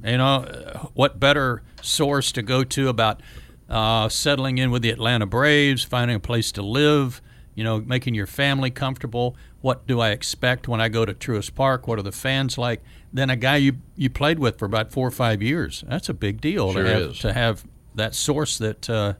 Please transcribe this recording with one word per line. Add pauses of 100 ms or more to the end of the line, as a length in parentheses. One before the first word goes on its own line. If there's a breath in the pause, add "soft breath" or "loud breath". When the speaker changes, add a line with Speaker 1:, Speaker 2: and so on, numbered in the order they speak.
Speaker 1:
You
know,
uh, (160)
what
better (180 loud breath)
source
to
go
to
about, (480 loud breath)
uh,
settling
in
with
the
Atlanta
Braves,
finding
a
place
to
live, (340 soft breath)
you
know,
making
your
family
comfortable? (240 soft breath)
What
do
I
expect
when
I
go
to
Truist
Park?
What
are
the
fans
like? (300 soft breath)
Then
a
guy
you, (200)
you
played
with
for
about
four
or
five
years.
That's
a
big
deal
Speaker 2:
Sure
Speaker 1:
to
have,
Speaker 2:
is.
Speaker 1:
to
have (300)
that
source
that,
uh,